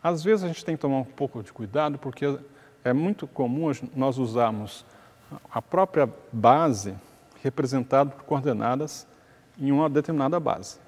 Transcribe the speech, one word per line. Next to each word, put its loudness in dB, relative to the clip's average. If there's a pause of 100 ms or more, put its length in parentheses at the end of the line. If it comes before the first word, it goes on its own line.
Às 0
vezes 4
a -2
gente -6
tem -2
que -8
tomar 2
um -2
pouco -6
de -18
cuidado, -2
porque -8 (580)
é 2
muito 0
comum -2
a 0
gen-, -10
nós 0
usarmos -2 (680)
a -4
própria 2 (220)
base 4 (480)
representada 2
por -16
coordenadas -2 (500)
em 0
uma 4
determinada 0
base. -4